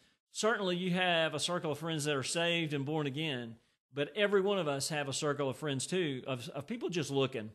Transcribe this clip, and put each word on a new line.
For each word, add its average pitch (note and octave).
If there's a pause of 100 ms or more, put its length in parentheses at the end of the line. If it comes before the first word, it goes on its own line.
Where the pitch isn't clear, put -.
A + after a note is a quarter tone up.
(320)
Certainly, G3+
you F3+
have E3+
a D3+
circle E3+
of C#3
friends D#3+
that D3+
are C3
saved E3+
and C#3
born D3+
again, C3 (380)
but C#3+
every G3+
one G3
of E3+
us C#3
have D3
a C3+
circle C#3+
of B2
friends, C#3
too, D3+
of, A#2+
of -
people A#3+
just D#3+
looking B2+